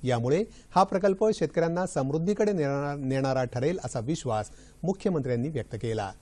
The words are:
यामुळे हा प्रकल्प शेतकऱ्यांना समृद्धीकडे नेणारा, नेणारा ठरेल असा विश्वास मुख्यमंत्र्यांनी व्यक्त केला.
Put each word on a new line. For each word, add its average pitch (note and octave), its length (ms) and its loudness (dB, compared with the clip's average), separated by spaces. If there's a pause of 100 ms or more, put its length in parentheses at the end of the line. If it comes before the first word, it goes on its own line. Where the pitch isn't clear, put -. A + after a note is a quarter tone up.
यामुळे B2 420 2 (260)
हा F3+ 140 6
प्रकल्प G3 400 2 (100)
शेतकऱ्यांना E3+ 520 0
समृद्धीकडे E3+ 640 0
नेणारा, C#3+ 420 0
नेणारा C3+ 500 0
ठरेल C3 400 0
असा B2 160 -4
विश्वास A2+ 500 -2 (320)
मुख्यमंत्र्यांनी D3+ 680 0
व्यक्त A#2+ 340 -6
केला. G#2+ 400 -2